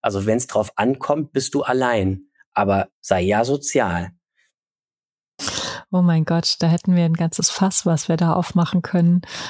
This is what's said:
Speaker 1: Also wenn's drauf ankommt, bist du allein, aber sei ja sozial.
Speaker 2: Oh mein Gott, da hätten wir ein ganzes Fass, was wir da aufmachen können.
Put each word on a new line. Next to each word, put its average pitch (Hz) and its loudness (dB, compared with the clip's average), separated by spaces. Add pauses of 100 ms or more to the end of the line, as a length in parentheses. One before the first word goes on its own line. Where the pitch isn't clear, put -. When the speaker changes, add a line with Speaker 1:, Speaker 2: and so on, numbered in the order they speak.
Speaker 1:
Also 98 -2
wenn's 110 0
drauf 104 -2
ankommt, 135 -2
bist 135 -2
du 147 0
allein, 117 0 (260)
aber 98 0 (100)
sei - -2
ja 104 0
sozial. 117 -2 (1800)
Speaker 2:
Oh 180 2
mein 165 4
Gott, 165 0
da 170 2
hätten 175 2
wir 175 4
ein 165 2
ganzes 165 -2
Fass, - 0
was 165 0
wir 165 2
da 165 2
aufmachen 175 0
können. 175 2 (280)